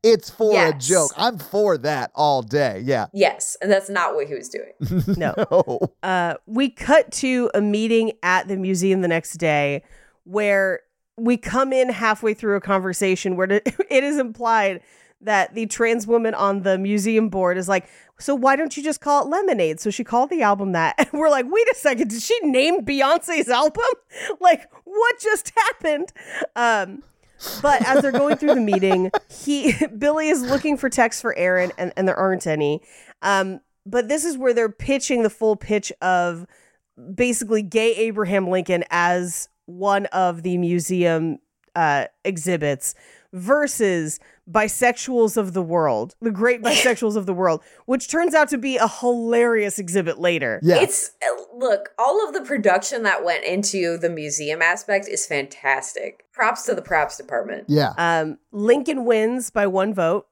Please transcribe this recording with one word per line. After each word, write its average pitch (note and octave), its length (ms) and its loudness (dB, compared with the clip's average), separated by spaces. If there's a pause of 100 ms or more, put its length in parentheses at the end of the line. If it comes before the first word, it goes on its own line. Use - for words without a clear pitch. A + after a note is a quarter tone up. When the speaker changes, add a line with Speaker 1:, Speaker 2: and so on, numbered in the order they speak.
Speaker 1:
It's A3+ 260 4
for G#3+ 220 2
a - 20 4
Speaker 2:
Yes. D#3 320 2
Speaker 1:
joke. D#3+ 300 2
I'm A3 220 0
for G3 400 0
that C3+ 360 -4
all C#3+ 280 2
day. A2+ 420 -2
Yeah. B2+ 280 0
Speaker 2:
Yes, - 480 0
and F#3 80 -4
that's G3 220 2
not F3+ 240 0
what C#3+ 140 -4
he C#3+ 60 -8
was - 140 -12
doing. - 300 -12
Speaker 3:
<laughs> F3+ 400 -2
No. D3+ 180 -2
Speaker 1:
<laughs> - 140 -2
No. - 300 2 (240)
Speaker 3:
Uh, F3 300 -2 (120)
we B3+ 240 -2
cut - 420 2
to B3+ 400 0
a G#3 80 2
meeting A3 520 2 (100)
at F3+ 240 2
the G3 100 -4
museum F#3+ 460 0
the F3 60 0
next E3 320 -2
day C#3+ 420 0 (420)
where G3 560 0 (360)
we A#3 200 2
come C4 360 -2
in C4 160 2
halfway G#3+ 460 0
through G#3 220 -2
a F#3 40 -2
conversation F#3+ 760 0
where F#3 140 0
<laughs> G#3 400 0
it C#4 140 4
is D4 140 -2
implied A3 640 0 (420)
that G3 320 0
the A3 120 -4
trans A3+ 400 0
woman A3+ 280 2
on G3 280 0
the F#3+ 160 2
museum G#3 500 0
board F#3 300 0
is F3+ 100 -6
like, F#3 180 0 (320)
"So C#4+ 160 -2
why C4+ 220 2
don't D4+ 200 -4
you D4 60 -10
just D4+ 180 -4
call C#4+ 240 2
it C4 40 -6
Lemonade?" D#4+ 520 0
So G#3+ 100 -2
she A3+ 140 -6
called B3 260 0
the E4 120 0
album G3+ 300 2
that. E3 240 0
<laughs> - 20 -4
And C#4+ 100 2 (120)
we're D#4 100 4
like, C4 200 2
"Wait A4 200 2
a - 40 0
second, B3+ 360 0
did A3+ 120 -8
she A#4+ 200 0
name C#4+ 420 2
Beyonce's C#4+ 640 0
album?" D4+ 340 2 (280)
<laughs> - 300 -10
Like, F4 300 4 (140)
what A4+ 360 0
just - 360 -2
happened? F4 560 0 (440)
Um, A3+ 460 0 (600)
but C#4+ 240 4
as C4+ 160 4
they're C#4 100 0
going C#4+ 240 2
through D4+ 180 4
the B3+ 60 2
meeting, F#3+ 500 2 (100)
Speaker 1:
<laughs> - 80 -20
Speaker 3:
he, C#4 460 0 (120)
<laughs> G#3+ 120 -12
Billy D4+ 300 2
is D4+ 140 2
looking C#4 340 0
for C4+ 120 -2
texts A#3 340 0
for A3+ 140 -2
Aaron, F3+ 420 2
and, F3+ 180 -4
and F#3+ 100 0
there F#3 100 0
aren't F#3 300 0
any. D3+ 360 0 (400)
Um, F#3+ 380 0 (260)
but A3+ 220 -2
this D4 160 -2
is D#4+ 120 -4
where B3+ 180 0
they're A3+ 140 2
pitching B3+ 540 -2
the G#3+ 80 2
full G#3+ 260 0
pitch - 360 -4 (100)
of F3 440 0 (680)
basically A3 480 0
gay A3 340 0
Abraham G3+ 520 0
Lincoln F3+ 420 0
as F3 580 0 (180)
one G3 400 -2
of F3 360 0
the F3+ 160 -2
museum, E3+ 800 0 (360)
uh, D3 320 2 (180)
exhibits D#3+ 720 -4 (380)
versus F#3+ 840 0 (320)
bisexuals A#3 840 0
of F#3+ 160 -2
the F#3 100 -2
world, D#3+ 580 0
the A3+ 120 -2
great A#3 300 0
Speaker 2:
<laughs> - 20 -14
Speaker 3:
bisexuals A#3 520 2
of F#3+ 100 -4
the F#3+ 60 -2
world, F3 300 0 (240)
which B3+ 240 -2
turns E4 240 0
out D4+ 140 4
to D4 100 -4
be C4 180 -4
a A3 120 2
hilarious A#3 880 0
exhibit F3 400 -2
later. D3 440 0
Speaker 1:
Yeah. F3 180 6
Speaker 2:
It's, - 320 0 (120)
uh, B3 160 -2 (160)
look, A#3+ 420 0
all F#4+ 280 2
of C#4 80 -12
the - 80 -2
production A3 600 0
that F#3+ 200 0
went E3+ 200 -2
into F#3 540 -2
the E3+ 120 -2
museum D3+ 500 -6
aspect G3 480 0
is - 180 -6
fantastic. - 1040 -4
Props A3+ 320 -2
to B3 100 -2
the F3 80 -6
props D3+ 340 -2
department. A2 520 -8
Speaker 1:
Yeah. C#3+ 280 2
Speaker 3:
Um, E3 420 0 (120)
Lincoln B3 540 0
wins A3+ 460 0
by G3+ 180 0
one F#3+ 260 0
vote F3+ 380 -2